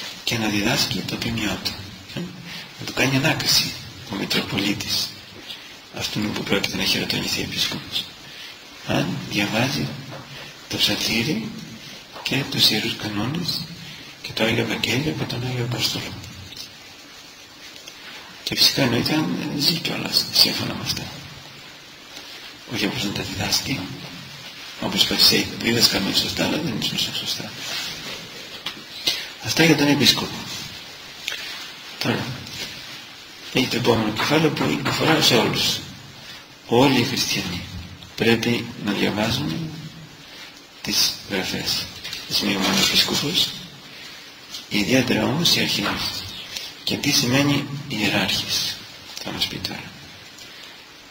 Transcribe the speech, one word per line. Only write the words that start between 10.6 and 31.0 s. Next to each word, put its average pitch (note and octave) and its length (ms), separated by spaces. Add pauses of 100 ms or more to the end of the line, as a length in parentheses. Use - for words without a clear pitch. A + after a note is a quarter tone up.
το G#2 80
ψαλτήρι A#2+ 720 (720)
και C3+ 280
τους - 180
Ιερούς A2 260
Κανόνες A2+ 680 (600)
και - 120
το A2 100
Άγιο A2+ 200
Ευαγγέλιο C#3 560
από - 140
τον B2 140
Άγιο B2 240
Απόστολο. - 420 (2250)
Και - 120
φυσικά - 260
εννοείται A#2+ 320
αν D#3 220 (220)
ζει C#3 160
κιόλας - 580
σύμφωνα - 420
με F#2+ 100
αυτά. - 200 (1700)
Όχι G#2+ 120
όπως F#2 180
να G2+ 80
τα F#2+ 100
διδάσκει, G2+ 580 (1000)
όπως - 260
το G2 80
Φυσέη, G2+ 320 (120)
δίδασκαμε A2+ 560
σωστά, F#2 300
αλλά A#2 120
δεν D3+ 220
ήσουν - 180 (160)
σωστά. - 380 (1900)
Αυτά B2 200
για D#3+ 120
τον C#3+ 120
Επίσκοπο. A#2+ 480 (1600)